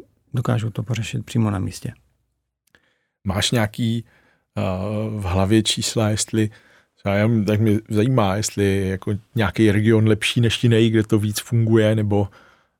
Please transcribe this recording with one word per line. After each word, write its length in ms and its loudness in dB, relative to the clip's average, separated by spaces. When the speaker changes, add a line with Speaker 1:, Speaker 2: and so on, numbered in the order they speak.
Speaker 1:
dokážou 360 -4
to 140 -8
pořešit 420 -8
přímo 260 -2
na 80 -4
místě. 340 -10
Speaker 2:
Máš 280 -4
nějaký, 540 -2
eh, 40 -4
v 40 -8
hlavě 400 2
čísla, 460 -2
jestli, 400 -2
já, 240 2
tak 120 2
mě 200 2
zajímá, 460 2
jestli 280 -4
je 240 0
jako 240 -6
nějaký 360 2
region 360 4
lepší 340 0
než 220 0
jiný, 260 4
kde 140 2
to 160 0
víc 200 -4
funguje, 560 2
nebo, 320 0